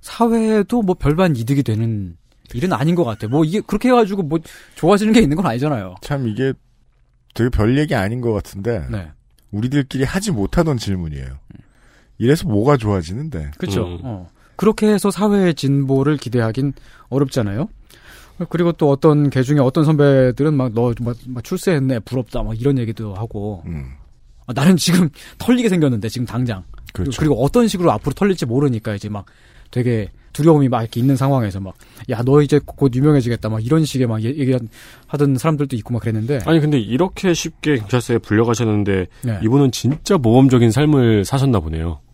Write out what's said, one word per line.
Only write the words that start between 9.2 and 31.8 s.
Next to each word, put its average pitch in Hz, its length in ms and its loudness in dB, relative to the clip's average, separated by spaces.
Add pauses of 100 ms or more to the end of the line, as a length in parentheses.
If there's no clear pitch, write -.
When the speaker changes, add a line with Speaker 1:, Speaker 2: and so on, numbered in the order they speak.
Speaker 2:
우리들끼리 131 540 -2
하지 185 280 -2
못하던 135 460 0
질문이에요. 80 480 -6 (920)
이래서 147 320 2
뭐가 117 300 2
좋아지는데? 98 800 -4
Speaker 1:
그렇죠. 101 280 -4
Speaker 3:
음. 87 160 -10
Speaker 1:
어. 95 260 -10 (280)
그렇게 214 320 2
해서 202 220 2
사회의 196 440 0
진보를 135 640 0
기대하긴 120 560 -2 (380)
어렵잖아요. 131 580 -2 (800)
그리고 170 240 0
또 156 180 2
어떤 147 400 4
개 131 120 0
중에 143 160 2
어떤 139 260 2
선배들은 143 680 4
막 127 180 -2
"너 117 280 0
막, 120 160 -6 (100)
막 123 180 -10
출세했네, 135 560 -2
부럽다." 120 420 -6
막 110 180 -6
이런 139 180 2
얘기도 110 360 -6
하고. 104 520 -8
Speaker 2:
음. 71 260 -10 (540)
Speaker 1:
아, 127 80 -8
나는 170 220 4
지금 175 320 2 (180)
<laughs> - 120 -20
털리게 240 300 2
생겼는데 135 400 0
지금 120 180 -6
당장. 113 380 -6 (280)
Speaker 2:
그렇죠. 117 280 -4
Speaker 1:
그리고 139 240 2
어떤 233 240 2
식으로 175 240 0
앞으로 127 220 -2
털릴지 180 320 0
모르니까 117 480 -2
이제 101 140 -10
막 104 180 -10 (440)
되게 120 400 -2 (220)
두려움이 147 360 4
막 117 140 0
이렇게 117 180 -6
있는 135 160 2
상황에서 127 440 0
막 95 140 -10 (360)